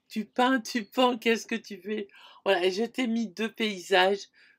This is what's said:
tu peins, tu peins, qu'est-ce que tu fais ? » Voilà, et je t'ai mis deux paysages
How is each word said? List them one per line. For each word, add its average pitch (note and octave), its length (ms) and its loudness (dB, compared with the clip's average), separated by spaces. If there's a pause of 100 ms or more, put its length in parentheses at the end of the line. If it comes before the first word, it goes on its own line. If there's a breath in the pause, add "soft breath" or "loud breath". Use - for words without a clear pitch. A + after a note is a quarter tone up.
tu G#3+ 180 -6
peins, B3+ 340 2
tu A3+ 260 -6
peins, B3 320 2
qu'est-ce A3+ 300 0
que A#3 80 -4
tu G#3 220 -12
fais ? » G#3 300 -8 (380 loud breath)
Voilà, F#3+ 180 2
et F#3+ 80 2
je F#3+ 120 -2
t'ai A#3 240 -2
mis A3+ 200 -2
deux G#3 240 -6
paysages F#3+ 760 0 (320 soft breath)